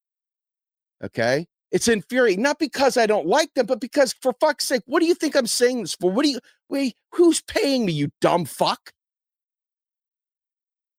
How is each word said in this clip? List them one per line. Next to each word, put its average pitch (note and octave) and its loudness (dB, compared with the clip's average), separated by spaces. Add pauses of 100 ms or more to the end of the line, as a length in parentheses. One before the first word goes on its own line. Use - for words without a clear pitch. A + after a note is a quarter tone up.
(1040)
Okay? B2+ -2 (240)
It's F3+ 0
infuriating, A3+ 0
not D4 0
because C4+ 0
I A#3 2
don't G3 0
like D4 0
them, A#3+ 0
but B3+ -4
because, C4 0
for B3+ -4
fuck's D#4 0
sake, B3+ -2
what C#4+ 0
do E4 4
you E4+ 2
think D4+ -2
I'm C4 2
saying B3 0
this E3 -8
for? F3+ -2
What A#3 0
do C#4+ 2
you, B3 -8 (300)
wait, C#4 -2 (160)
who's E4+ 4
paying C#4 -2
me, F3 -2
you D3 -2
dumb E3+ 0
fuck? - -4 (2000)